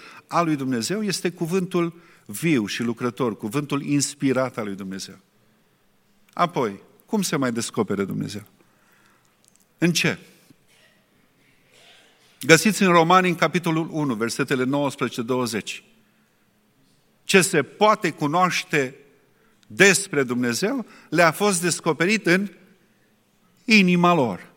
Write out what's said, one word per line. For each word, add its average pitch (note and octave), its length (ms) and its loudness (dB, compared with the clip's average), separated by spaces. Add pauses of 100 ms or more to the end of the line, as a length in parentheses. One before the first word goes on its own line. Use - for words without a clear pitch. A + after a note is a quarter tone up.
(260)
a D#3+ 160 0
lui D#3 140 0
Dumnezeu C3 460 -2
este F#3 280 -2
cuvântul F3 720 -4 (260)
viu A#2 400 0
și - 160 -6
lucrător, A#2 540 -2
cuvântul C#3+ 460 -4
inspirat C3+ 760 -2
al A2+ 60 -4
lui G2 100 -8
Dumnezeu. F#2+ 440 -12 (1120)
Apoi, B2+ 480 -2 (260)
cum G#3+ 160 -2
se E3+ 140 -2
mai C3 160 0
descoperă G#2+ 520 -2
Dumnezeu? G2+ 420 -8 (1300)
În E3+ 140 0
ce? C#3 260 -2 (2250)
Găsiți D#3+ 420 4
în F3+ 100 4
Romani, F3 360 6
în F3 60 0
capitolul E3 560 -2
unu, D3 240 -2
versetele B2+ 500 -2
nouăsprezece, C3 580 -4
douăzeci. A2+ 600 -4 (1400)
Ce F#3+ 180 4
se D#3 200 0
poate G3+ 480 0
cunoaște D3+ 840 -2 (800)
despre D#3+ 500 2
Dumnezeu B2 640 -4 (220)
le-a E3 220 4
fost F#3+ 320 0
descoperit E3+ 640 0
în G3 220 2 (1160)
inima F3+ 500 6
lor. A#2 420 -2